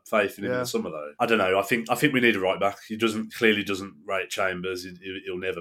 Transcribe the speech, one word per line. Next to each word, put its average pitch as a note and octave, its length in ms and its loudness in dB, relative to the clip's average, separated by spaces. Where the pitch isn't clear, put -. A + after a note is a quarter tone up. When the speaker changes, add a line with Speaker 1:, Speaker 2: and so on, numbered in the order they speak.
Speaker 1:
faith G#2 320 0
in G2+ 60 -6
him A2 80 0
in B2 40 0
Speaker 2:
Yeah. B2+ 60 0
Speaker 1:
the B2 40 -4
summer G#2+ 240 -2
though. D2+ 280 -8
I B2 80 2
don't A2+ 120 2
know. F#2+ 200 4
I G2+ 40 4
think, A2+ 280 0
I B2 60 2
think D3 180 2
we C3 60 2
need A#2 160 6
a G2 40 -2
right F#2 180 2
back. G2 200 0
He A2 80 -8
doesn't, A2 380 -2
clearly G#2+ 300 4
doesn't F#2+ 280 -6
rate F#2+ 240 -4
Chambers. F#2 540 -2
He, F#2 60 -12
he, F#2+ 360 -10
he'll F2+ 120 -6
never, F#2 220 -4